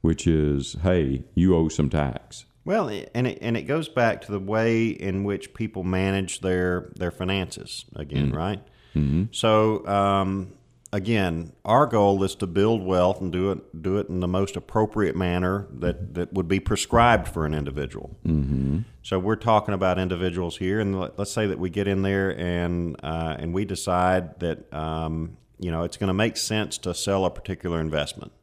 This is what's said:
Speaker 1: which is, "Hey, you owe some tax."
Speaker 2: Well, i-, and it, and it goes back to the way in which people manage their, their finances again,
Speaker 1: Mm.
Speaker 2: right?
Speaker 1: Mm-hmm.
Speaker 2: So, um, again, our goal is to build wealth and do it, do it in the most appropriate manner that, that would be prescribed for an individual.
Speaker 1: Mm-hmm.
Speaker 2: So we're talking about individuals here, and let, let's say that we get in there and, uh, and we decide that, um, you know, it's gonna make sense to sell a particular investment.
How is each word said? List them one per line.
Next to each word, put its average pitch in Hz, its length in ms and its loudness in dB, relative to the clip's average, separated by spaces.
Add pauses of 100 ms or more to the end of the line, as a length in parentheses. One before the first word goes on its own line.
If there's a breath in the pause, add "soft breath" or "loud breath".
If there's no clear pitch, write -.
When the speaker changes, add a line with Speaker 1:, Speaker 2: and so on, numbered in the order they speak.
Speaker 1:
which 82 240 2
is, 73 560 2
"Hey, 80 420 2 (120)
you 87 200 6
owe 82 140 4
some 73 200 0
tax." - 560 -4 (180)
Speaker 2:
Well, 180 260 0
i-, 101 260 -8
and 123 120 2
it, - 140 -4
and 117 160 0
it 71 60 -4
goes 147 260 -2
back 117 320 2
to - 100 -10
the 101 80 -2
way 113 480 2
in 95 360 -2
which 101 320 -4
people 107 280 -6
manage 95 580 0
their, 90 540 0
their 87 160 -2
finances - 760 -6 (100)
again, 71 360 -2
Speaker 1:
Mm. 69 40 -2
Speaker 2:
right? 92 280 -4 (320 soft breath)
Speaker 1:
Mm-hmm. 76 360 2
Speaker 2:
So, 110 560 2
um, 98 680 0 (400)
again, 95 600 0 (120)
our 127 220 6
goal 101 360 4
is 95 120 -2
to 101 120 -2
build 98 360 2
wealth 92 360 4
and 92 120 -4
do 92 200 0
it, - 300 -8
do 92 160 0
it - 120 -2
in 90 100 -2
the 90 80 0
most 95 280 0
appropriate 107 600 0
manner 92 520 0 (120)
that, 87 340 -4
that - 200 -4
would 92 140 0
be 95 120 2
prescribed 113 680 2
for 80 200 -2
an 76 80 0
individual. 69 600 -6 (120)
Speaker 1:
Mm-hmm. 69 520 0 (220 loud breath)
Speaker 2:
So - 160 -2
we're 104 200 0
talking 107 360 2
about 92 240 2
individuals 90 600 -2
here, 95 220 0
and 98 200 0
let, - 180 -6
let's 98 140 -4
say 110 160 0
that 95 100 -2
we 90 140 -2
get 101 160 0
in 98 160 2
there 98 340 0
and, 87 680 -2
uh, 80 360 -4
and 85 160 -6
we 101 100 0
decide 90 760 0
that, 82 300 -4
um, 80 680 -4 (200)
you 90 140 -6
know, 82 120 -2
it's - 140 -6
gonna 98 160 0
make 110 240 0
sense - 420 -2
to 90 140 -4
sell 98 320 0
a 85 60 2
particular 85 480 -4
investment. 76 520 -4 (120)